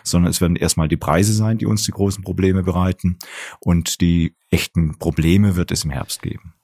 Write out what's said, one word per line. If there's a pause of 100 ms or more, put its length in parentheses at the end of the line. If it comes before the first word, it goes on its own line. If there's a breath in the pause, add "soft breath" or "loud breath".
sondern
es
werden
erstmal
die
Preise
sein,
die
uns
die
großen
Probleme
bereiten. (420 loud breath)
Und
die (160)
echten
Probleme
wird
es
im
Herbst
geben. (120)